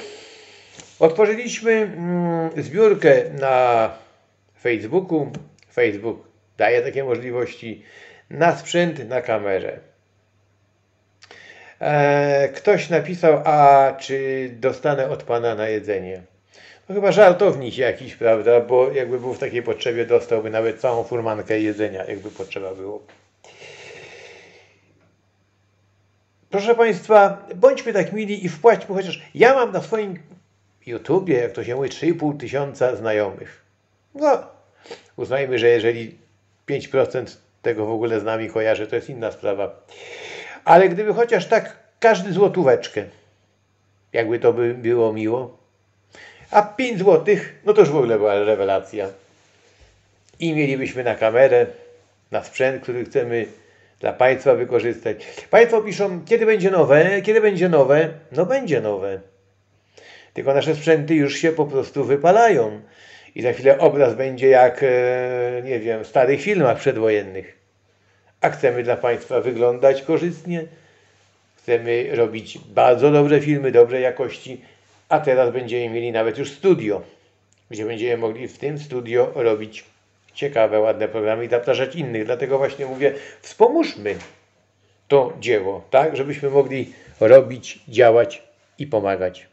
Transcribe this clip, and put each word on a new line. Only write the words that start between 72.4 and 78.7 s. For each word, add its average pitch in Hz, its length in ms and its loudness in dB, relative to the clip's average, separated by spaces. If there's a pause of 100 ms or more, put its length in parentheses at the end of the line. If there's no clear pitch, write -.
bardzo 123 540 4
dobre 147 300 4
filmy, 143 300 -2
dobrej 120 320 4
jakości. 127 580 -6 (500)
A 151 80 4
teraz 127 320 2
będziemy 120 380 -4
mieli 117 220 -6
nawet 113 260 -2
już 143 140 -8
studio, 113 500 0 (680)
gdzie 110 160 -10
będziemy 117 320 -4
mogli 113 300 -6
w - 100 -20
tym 147 220 -8